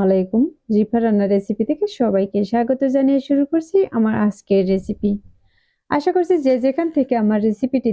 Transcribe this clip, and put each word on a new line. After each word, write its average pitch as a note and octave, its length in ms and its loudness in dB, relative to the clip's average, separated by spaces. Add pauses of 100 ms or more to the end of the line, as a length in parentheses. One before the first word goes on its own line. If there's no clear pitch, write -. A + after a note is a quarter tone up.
আলাইকুম। F#3+ 380 0 (320)
রিফা G#3+ 300 0
রান্না G#3 300 0
রেসিপি G3+ 360 -2
থেকে D4+ 140 -2 (160)
সবাইকে G3+ 380 0 (120)
স্বাগত A#3+ 300 -2 (140)
জানিয়ে C#4 340 2
শুরু C#4+ 220 2
করছি D#4+ 260 -2 (200)
আমার A3 180 0 (120)
আজকের G3 360 0 (100)
রেসিপি। G3+ 380 -2 (880)
আশা D4 200 0
করছি F4+ 180 2 (120)
যে C4 80 4 (100)
যেখান C4+ 320 0
থেকে C4 260 0
আমার G#3+ 160 2 (100)
রেসিপিটি A#3+ 440 -2